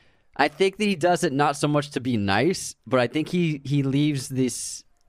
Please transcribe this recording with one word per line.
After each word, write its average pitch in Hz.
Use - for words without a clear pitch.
I 143
think 190
that 214
he 202
does 175
it 160
not 143
so 151
much 147
to -
be 120
nice, 104
but 127
I 120
think 151
he, 170
he 139
leaves 139
this, 127